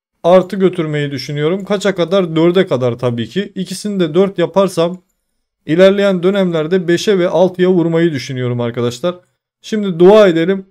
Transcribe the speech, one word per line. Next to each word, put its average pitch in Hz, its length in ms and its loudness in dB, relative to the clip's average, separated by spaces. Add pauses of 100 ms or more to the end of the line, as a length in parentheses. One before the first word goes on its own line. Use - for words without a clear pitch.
(240)
artı 185 320 2
götürmeyi 156 560 -2
düşünüyorum. 151 540 -4
Kaça 196 300 -2
kadar? 170 400 -2
Dörde 175 320 2
kadar 123 320 -2
tabii 120 300 -4
ki. 202 260 -6
İkisini 190 440 -8
de 156 140 -2
dört 196 240 0
yaparsam 175 640 -2 (640)
ilerleyen 190 580 2
dönemlerde 180 640 0
beşe 175 320 0
ve 175 100 0
altıya 180 420 2
vurmayı 165 400 0
düşünüyorum 127 500 -6
arkadaşlar. 120 540 -4 (460)
Şimdi 196 380 -6
dua 202 280 8
edelim. 180 440 0